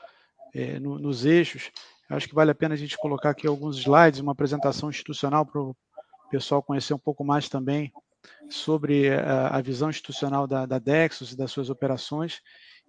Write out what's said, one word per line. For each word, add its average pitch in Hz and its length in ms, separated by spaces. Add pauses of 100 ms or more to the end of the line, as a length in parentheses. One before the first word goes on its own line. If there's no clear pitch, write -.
(560)
é, 135 240
no, 139 180
nos 139 260
eixos, 156 460 (400)
acho 143 180
que - 60
vale 156 160
a 147 60
pena 156 180
a 151 40
gente 143 200
colocar 147 320
aqui 143 160
alguns 147 320
slides, 139 420
uma 143 120
apresentação 139 580
institucional 147 560
pro 135 320 (540)
pessoal 139 320
conhecer 143 320
um 135 40
pouco 147 240
mais 143 240
também 139 460 (560)
sobre 143 640
a, 135 380
a 135 120
visão 131 300
institucional 139 560
da, 131 180
da 127 140
Dexos 139 520
e 127 60
das 131 140
suas 131 180
operações. 139 720 (480)